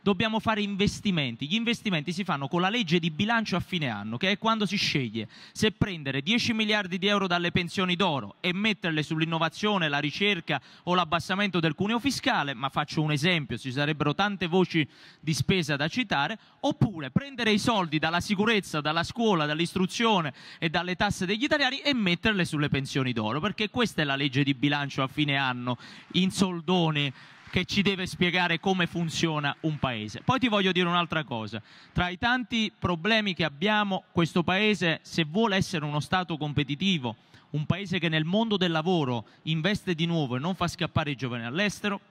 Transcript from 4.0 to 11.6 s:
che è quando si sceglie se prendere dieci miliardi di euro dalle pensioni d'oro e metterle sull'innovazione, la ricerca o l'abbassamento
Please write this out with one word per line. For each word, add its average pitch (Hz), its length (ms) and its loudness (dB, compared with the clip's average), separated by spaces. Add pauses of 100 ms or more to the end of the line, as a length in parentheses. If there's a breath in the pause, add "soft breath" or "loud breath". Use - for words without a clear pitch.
che 190 140 0
è 208 80 0
quando 220 260 0
si 196 120 -2
sceglie 113 520 -2 (240 loud breath)
se 214 200 2
prendere 143 500 -2
dieci 226 320 0
miliardi 208 420 0
di 185 100 0
euro 202 200 2
dalle 175 260 0
pensioni 180 440 0
d'oro 143 440 0
e 175 140 -2
metterle 185 480 0
sull'innovazione, 160 880 0
la 143 80 0
ricerca 160 600 0 (260 loud breath)
o 175 100 0
l'abbassamento 180 680 0